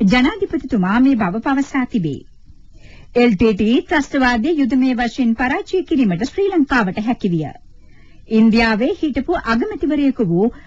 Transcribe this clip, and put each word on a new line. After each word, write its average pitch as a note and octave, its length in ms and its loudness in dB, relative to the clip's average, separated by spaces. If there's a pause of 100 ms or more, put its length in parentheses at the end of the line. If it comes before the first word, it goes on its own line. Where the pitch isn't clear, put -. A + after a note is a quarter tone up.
ජනාධිපතිතුමා B3+ 960 0
මේ C4 180 4
බව G#3 260 -2
පවසා C4+ 440 -2
තිබේ. D#3+ 360 -4 (880)
එල් A#3+ 200 4
ටී A3 200 2
ටී A3 300 2
ත්‍රස්තවාදයේ C4 720 0
යුදමය C4 400 0
වශයෙන් A#3 400 0
පරාජය D4 500 -2
කිරීමට G#3+ 400 0
ශ්‍රී G4 240 -2
ලංකාවට C4+ 520 0
හැකිවිය. F#3 520 -4 (760)
ඉන්දියාවේ A3+ 640 2
හිටපු E4 520 -4
අගමැතිවරයෙකු C#4 800 -2
වූ F3 220 2 (200)